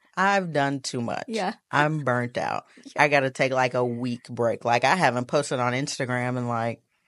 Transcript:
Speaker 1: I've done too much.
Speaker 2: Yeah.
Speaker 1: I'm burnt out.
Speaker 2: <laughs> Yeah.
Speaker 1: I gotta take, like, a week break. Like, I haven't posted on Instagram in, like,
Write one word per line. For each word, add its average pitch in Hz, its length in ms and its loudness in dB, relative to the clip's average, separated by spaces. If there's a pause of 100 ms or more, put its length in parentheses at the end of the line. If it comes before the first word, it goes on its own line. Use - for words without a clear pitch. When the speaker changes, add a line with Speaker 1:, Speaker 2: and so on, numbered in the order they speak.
(160)
Speaker 1:
I've 190 380 0
done 139 280 0
too 127 200 -6
much. 117 260 -4
Speaker 2:
Yeah. 214 260 -4 (180)
Speaker 1:
I'm 151 320 2
burnt 123 340 -2
out. 73 320 -4
Speaker 2:
<laughs> - 60 -20 (200)
Yeah. 143 80 4
Speaker 1:
I 151 40 4
gotta 139 240 2
take, 135 200 0
like, 127 220 2
a 123 120 2
week 120 440 -4
break. 120 360 -2
Like, 120 180 2
I 139 120 4
haven't 123 300 2
posted 143 340 0
on 123 140 0
Instagram 123 640 -4
in, 123 100 -4
like, 117 340 -4 (260)